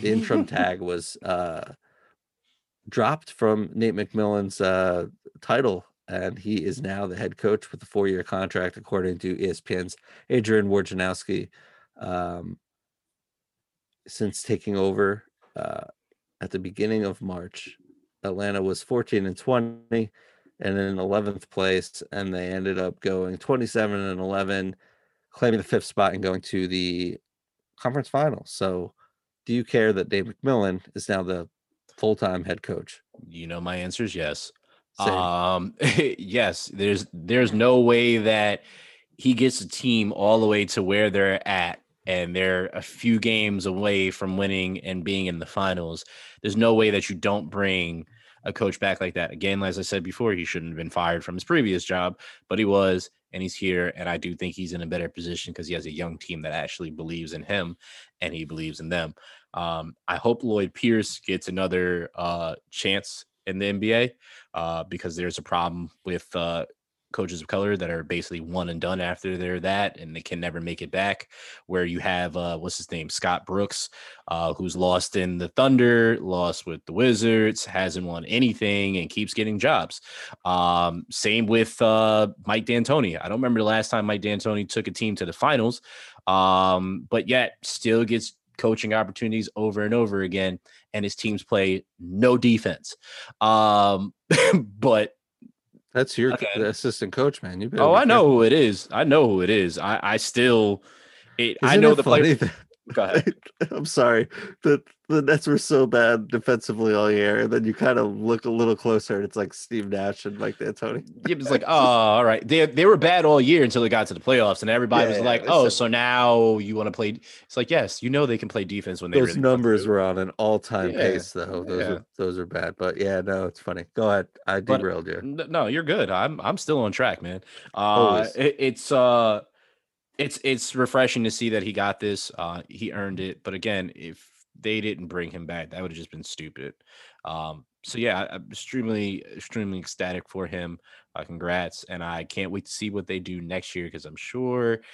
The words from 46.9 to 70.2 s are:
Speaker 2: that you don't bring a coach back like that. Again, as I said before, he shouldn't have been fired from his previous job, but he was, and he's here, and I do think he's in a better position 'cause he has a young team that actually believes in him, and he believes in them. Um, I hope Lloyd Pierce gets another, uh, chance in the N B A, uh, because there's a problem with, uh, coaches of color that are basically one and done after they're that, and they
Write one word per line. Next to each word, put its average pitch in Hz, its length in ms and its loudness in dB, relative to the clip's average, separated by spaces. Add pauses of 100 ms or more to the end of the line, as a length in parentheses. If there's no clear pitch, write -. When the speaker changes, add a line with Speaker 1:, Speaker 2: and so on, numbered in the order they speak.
Speaker 2:
that 98 180 0
you 101 60 -8
don't 101 340 -2
bring 90 560 -4 (380)
a - 80 -6
coach 98 280 -2
back 98 200 0
like 90 140 -4
that. 87 180 -4
Again, 98 320 -2
as 92 160 -4
I 92 40 -6
said 95 200 -4
before, 101 300 -2
he 87 120 -4
shouldn't 82 260 -8
have 78 60 -10
been 82 120 -8
fired 85 340 -2
from 87 120 -10
his 92 100 -10
previous 110 400 2
job, 90 340 -4 (300)
but 95 100 0
he 110 60 2
was, 95 440 2 (220)
and 90 100 -10
he's 92 140 -8
here, 90 400 -2
and 87 140 -8
I 87 80 -4
do 85 180 -8
think 87 200 -8
he's 90 180 -8
in 87 80 -8
a 85 60 -8
better 85 220 -6
position 85 440 -10
'cause 82 140 -12
he 85 80 -8
has 78 100 -8
a 80 60 -12
young 82 280 -10
team 82 220 -12
that 78 100 -8
actually 80 400 -8
believes 82 420 -10
in 80 100 -12
him, 87 340 -6 (440)
and 82 120 -6
he 80 120 -10
believes 80 340 -10
in 80 100 -12
them. 82 260 -4 (380)
Um, 82 420 -8 (120)
I 90 100 -2
hope 117 260 -2
Lloyd 104 300 0
Pierce 113 460 0
gets - 280 -6
another, 90 680 -2
uh, 87 400 -6 (140)
chance - 560 -4 (200)
in 95 140 -6
the 101 80 -2
N 101 120 -2
B 110 140 0
A, 123 200 2 (400)
uh, 82 320 -6
because 90 300 -10
there's 87 220 -6
a 85 60 -12
problem 87 460 -4 (160)
with, 87 300 -8
uh, 85 300 -4 (460)
coaches 90 300 -6
of 117 60 -16
color 101 300 -2
that 87 140 -6
are 82 120 -6
basically 87 360 -8
one 87 300 -6
and 82 120 -8
done 90 180 -4
after 90 380 -6
they're 90 220 -6
that, 98 400 -4
and 80 160 -16
they - 60 -12